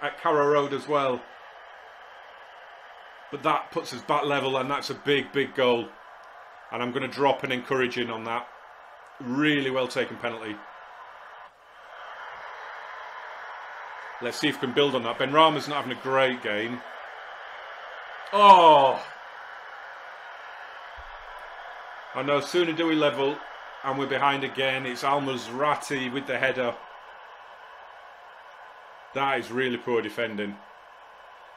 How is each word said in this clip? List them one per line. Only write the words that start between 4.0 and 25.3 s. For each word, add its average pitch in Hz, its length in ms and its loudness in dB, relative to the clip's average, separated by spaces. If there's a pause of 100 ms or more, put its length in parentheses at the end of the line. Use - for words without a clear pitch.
back 147 240 0
level, 135 320 0
and 131 120 -2
that's 139 200 -4
a 135 60 -6
big, 139 360 0
big 135 240 -2
goal. 120 320 4 (840)
And 117 120 -4
I'm 123 80 -2
gonna 131 160 -2
drop 135 360 0
an 131 80 -2
encouraging 123 580 0
on 110 160 -8
that. 113 220 -4 (720)
Really 139 520 0
well 127 160 0
taken 117 300 -4
penalty. 113 380 -8 (3750)
Let's 120 160 -6
see 151 120 0
if 131 60 -2
we 135 120 -4
can 127 60 -4
build 143 220 4
on 120 80 -2
that. 117 140 -4
Benrahma's 147 500 4
not 143 160 -2
having 123 140 -8
a - 40 -14
great 131 420 2
game. 113 360 -2 (1500)
Oh! 170 720 12 (3000)
I 131 80 -4
know, 143 200 2
sooner 170 320 2
do 165 140 0
we 160 80 4
level, 143 420 2 (460)
and 135 140 -2
we're 139 100 -2
behind 139 360 2
again. 131 420 -2
It's 123 180 -6
Al 143 180 2
Musrati 131 920 -2